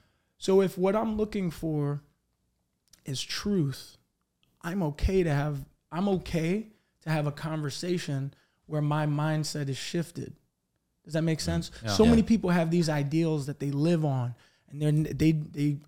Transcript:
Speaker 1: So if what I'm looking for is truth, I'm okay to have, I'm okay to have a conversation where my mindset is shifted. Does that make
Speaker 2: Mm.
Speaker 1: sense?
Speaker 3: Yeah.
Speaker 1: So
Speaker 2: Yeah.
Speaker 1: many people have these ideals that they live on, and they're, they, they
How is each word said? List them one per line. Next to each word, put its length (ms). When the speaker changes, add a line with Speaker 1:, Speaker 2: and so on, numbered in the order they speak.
Speaker 1:
So 240
if 160
what 180
I'm 220
looking 340
for 520
is 160
truth, 760
I'm 220
okay 400
to 100
have, 320
I'm 180
okay 580
to 80
have 160
a 60
conversation 1040
where 160
my 240
mindset 640
is 80
shifted. 560
Does 100
that 80
make 160
Speaker 2:
Mm. 40
Speaker 1:
sense? 280
Speaker 3:
Yeah. 120
Speaker 1:
So 100
Speaker 2:
Yeah. 60
Speaker 1:
many 120
people 280
have 200
these 200
ideals 560
that 140
they 100
live 340
on, 300
and 140
they're, 320
they, 180
they 560